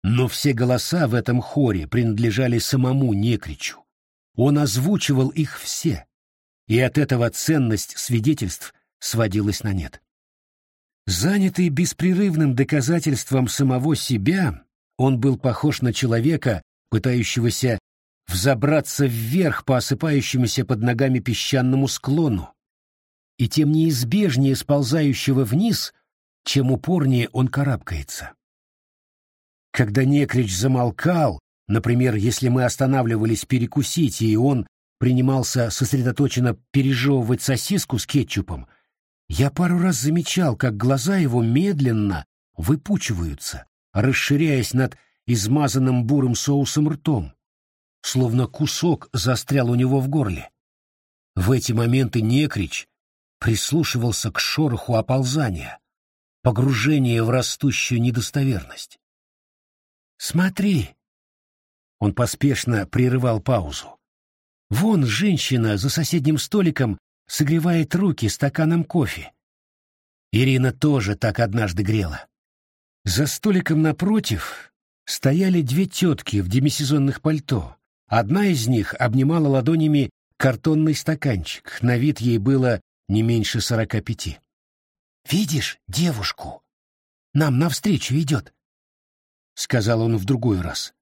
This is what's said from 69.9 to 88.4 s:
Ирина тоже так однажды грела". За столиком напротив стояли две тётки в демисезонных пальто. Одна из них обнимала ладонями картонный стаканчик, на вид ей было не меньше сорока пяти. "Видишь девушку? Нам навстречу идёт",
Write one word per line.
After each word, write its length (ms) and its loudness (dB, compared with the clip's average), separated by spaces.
Ирина 400 2
тоже 440 0
так 240 -2
однажды 440 -2
грела". 440 -4
За 220 0
столиком 560 0
напротив 880 -2
стояли 560 0
две 260 0
тётки 540 -2
в 60 -2
демисезонных 720 0
пальто. 540 -2
Одна 380 2
из 220 0
них 320 0
обнимала 480 2
ладонями 600 2
картонный 580 2
стаканчик, 880 -4
на 160 2
вид 220 0
ей 180 2
было 420 2
не 140 2
меньше 380 0
сорока 420 -2
пяти. 380 -10
"Видишь 580 -2
девушку? 760 -4
Нам 260 2
навстречу 560 -2
идёт", 380 -2